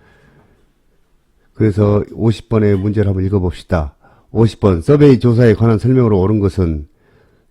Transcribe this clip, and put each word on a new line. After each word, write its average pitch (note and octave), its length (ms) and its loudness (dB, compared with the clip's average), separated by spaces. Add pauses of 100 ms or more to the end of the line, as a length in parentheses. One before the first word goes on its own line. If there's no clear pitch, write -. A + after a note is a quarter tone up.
(1500)
그래서 G#2 580 0
오십 G#2+ 360 -4
번의 G#2 280 0
문제를 G2+ 320 -2
한번 F#2+ 160 -4
읽어봅시다. F#2 720 -4 (340)
오십 A2 300 0
번, F#2 200 2
서베이 C#3+ 380 4
조사에 A#2+ 360 2
관한 A2 240 0
설명으로 A#2 420 0
옳은 G#2 180 0
것은 F2 480 -4 (640)